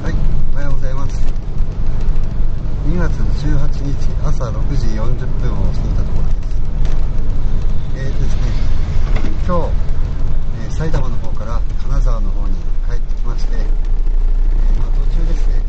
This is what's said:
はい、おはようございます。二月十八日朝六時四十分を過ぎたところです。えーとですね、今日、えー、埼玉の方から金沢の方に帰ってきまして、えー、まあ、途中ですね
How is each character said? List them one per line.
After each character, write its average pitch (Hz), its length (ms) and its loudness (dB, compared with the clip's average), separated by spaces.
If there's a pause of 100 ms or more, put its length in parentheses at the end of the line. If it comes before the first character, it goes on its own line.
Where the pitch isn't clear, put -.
は - 60 -4
い、 - 40 -4 (400)
お - 40 2
は 1077 60 2
よ 1077 60 2
う 1077 40 4
ご 1077 60 4
ざ 1077 100 2
い 1077 40 -2
ま 1077 160 0
す。 - 100 -4 (1700)
二 - 120 0
月 - 160 0 (280)
十 143 140 0
八 143 120 4 (140)
日 143 120 -2 (320)
朝 127 260 0
六 - 260 -2
時 - 180 0
四 113 220 0
十 - 80 -4
分 - 280 -2
を - 20 -2
過 - 160 0
ぎ - 60 -2 (160)
た - 100 0
と - 80 -2
こ - 100 2
ろ - 60 2
で - 60 2
す。 - 60 0 (1600)
え - 60 -6
ー 135 120 -2
と - 100 0
で - 60 2
す - 60 2
ね、 - 60 0 (1040)
今 175 120 0
日、 151 100 -2 (960)
え - 40 -4
ー、 - 20 -4
埼 156 200 -2
玉 - 180 2
の - 80 -2
方 - 140 0
か - 140 -2
ら - 160 -2 (220)
金 - 180 0
沢 - 180 0
の - 120 -2
方 - 160 -2
に - 80 0 (340)
帰 - 60 -2
っ - 40 2
て - 160 -2
き - 100 -4
ま - 120 -2
し - 80 0
て、 - 100 0
え - 40 0
ー、 - 40 0 (1160)
ま - 80 0
あ、 - 40 -6
途 - 100 0 (180)
中 - 80 0
で - 100 0
す - 100 2
ね - 200 0